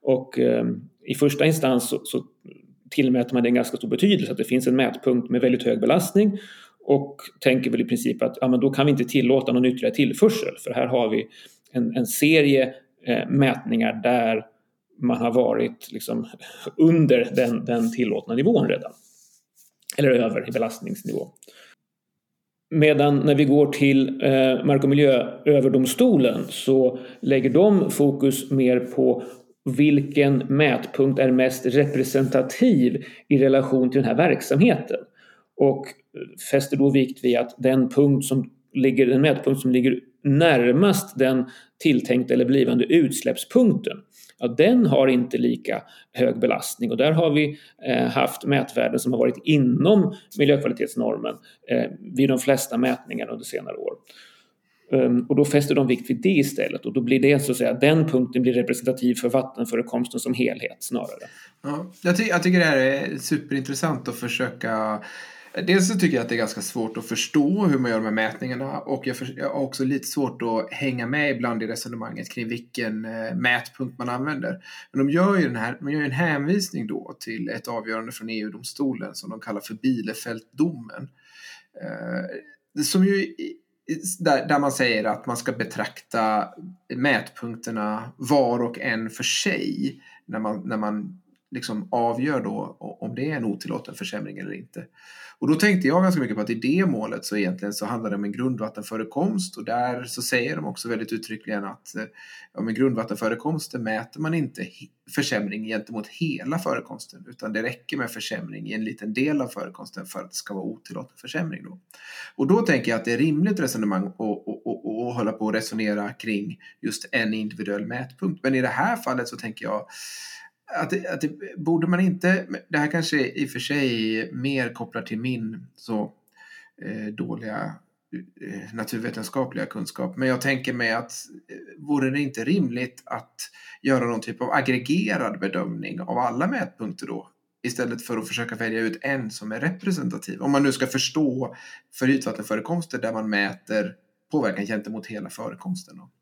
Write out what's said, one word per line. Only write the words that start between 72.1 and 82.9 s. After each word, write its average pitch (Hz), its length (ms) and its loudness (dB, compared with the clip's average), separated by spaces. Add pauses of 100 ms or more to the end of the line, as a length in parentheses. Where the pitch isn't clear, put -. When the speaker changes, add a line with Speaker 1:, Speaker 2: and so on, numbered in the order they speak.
Speaker 2:
kring 117 180 -8
vilken, 117 560 -6
eh, 113 300 -8
mätpunkt 123 640 -2
man 123 100 -6
använder. 139 560 -6 (280)
Men 135 140 2
de 143 60 0
gör 190 240 4
ju 180 60 4
den 123 140 -2
här, 113 240 -4
de 143 100 -8
gör 151 100 -2
ju 147 60 -2
en 135 60 -4
hänvisning 156 720 -2
då - 340 -10
till 113 280 -8
ett 117 200 -8
avgörande 113 440 -8
från 113 180 -12
E 110 80 -4
U-domstolen 107 760 -6
som - 160 -12
de 110 100 -12
kallar 107 200 -6
för - 140 -12
Bielefeldtdomen. 120 1300 -4 (760)
Eh, - 1000 -10
som 185 220 4